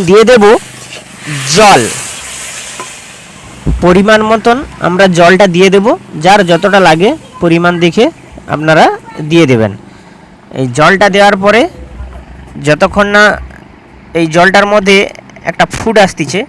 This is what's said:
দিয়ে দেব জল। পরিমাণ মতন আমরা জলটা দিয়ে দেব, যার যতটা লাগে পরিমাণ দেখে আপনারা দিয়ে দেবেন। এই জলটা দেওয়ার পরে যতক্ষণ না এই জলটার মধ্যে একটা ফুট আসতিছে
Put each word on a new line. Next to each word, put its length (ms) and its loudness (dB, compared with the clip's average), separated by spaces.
দিয়ে 220 6
দেব 120 4
জল। 260 4
পরিমাণ 360 2
মতন 260 0
আমরা 180 2
জলটা 280 4
দিয়ে 200 4
দেব, 120 0
যার 180 4
যতটা 360 0
লাগে 220 2
পরিমাণ 320 0
দেখে 220 0
আপনারা 320 2
দিয়ে 200 4
দেবেন। 200 0
এই 60 -4
জলটা 380 2
দেওয়ার 280 2
পরে 180 2
যতক্ষণ 480 0
না 80 4
এই 60 0
জলটার 380 2
মধ্যে 240 2
একটা 160 -2
ফুট 200 -4
আসতিছে 440 -6